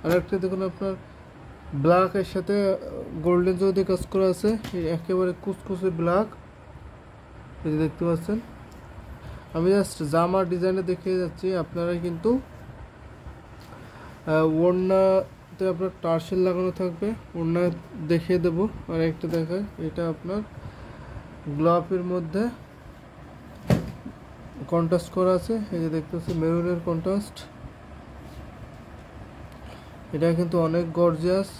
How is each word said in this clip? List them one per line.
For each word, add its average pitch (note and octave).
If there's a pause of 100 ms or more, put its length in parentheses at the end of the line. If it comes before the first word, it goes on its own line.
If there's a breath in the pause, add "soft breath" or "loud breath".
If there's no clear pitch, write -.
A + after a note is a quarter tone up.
আর D#3+
একটা F3+
দেখুন F#3
আপনার F#3+ (800)
ব্ল্যাকের F3+
সাথে G3 (460)
golden F3+
জরি F#3+
দিয়ে F#3+
কাজ F#3
করা F#3+
আছে, G#3 (160)
এই E3+
একেবারে F3+
কুচকুচে F#3+
black, F3 (1400)
এই D#3+
যে D3+
দেখতে D#3+
পাচ্ছেন। E3+ (1120 loud breath)
আমি E3+
just G3
জামার E3+
ডিজাইনটা F#3
দেখিয়ে F#3
যাচ্ছি, F#3
আপনারা E3+
কিন্তু, F3 (1900 loud breath)
আহ, D#3+
ওড়নাতে F#3+
আপনার F#3 (120)
টার্সেল E3
লাগানো F#3
থাকবে, F#3 (220)
ওড়না E3+ (380)
দেখিয়ে E3+
দেবো। F3 (200)
আর E3
একটা E3
দেখায়, E3 (140)
এটা E3
আপনার F3 (1040 loud breath)
গোলাপের E3+
মধ্যে F3+ (2250)
কন্ট্রাস্ট E3+
করা F#3
আছে, F3+
এই G#3
যে E3
দেখতে D#3+
পাচ্ছেন E3
মেরুনের E3+ (100)
কন্ট্রাস্ট। F3+ (2750 loud breath)
এটা E3
কিন্তু E3+
অনেক E3
gorgeous। F3 (120)